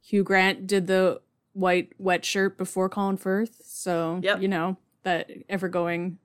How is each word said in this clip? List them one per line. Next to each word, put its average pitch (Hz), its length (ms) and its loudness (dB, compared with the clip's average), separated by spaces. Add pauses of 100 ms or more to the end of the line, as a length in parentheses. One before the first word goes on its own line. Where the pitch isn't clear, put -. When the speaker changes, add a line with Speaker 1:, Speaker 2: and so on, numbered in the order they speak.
Speaker 1:
Hugh 202 220 2
Grant 190 420 2
did 190 220 2
the 185 320 2 (320)
white 180 460 0
wet 180 260 0
shirt 196 340 0
before 185 300 -2
Colin 196 280 -2
Firth, 196 480 -2
so, 170 580 -4
Speaker 2:
Yep. 190 200 0
Speaker 1:
you 196 60 0
know, 180 280 -2 (280)
that 170 260 -2 (180)
ever-going 175 760 -4